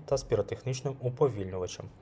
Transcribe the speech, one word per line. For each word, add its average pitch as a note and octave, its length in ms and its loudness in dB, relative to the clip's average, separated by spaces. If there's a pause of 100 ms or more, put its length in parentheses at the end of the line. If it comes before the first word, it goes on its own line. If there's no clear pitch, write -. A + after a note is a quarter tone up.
та C#3 120 4
з C3 60 0
піротехнічним B2 760 0
уповільнювачем. G#2 880 0 (120)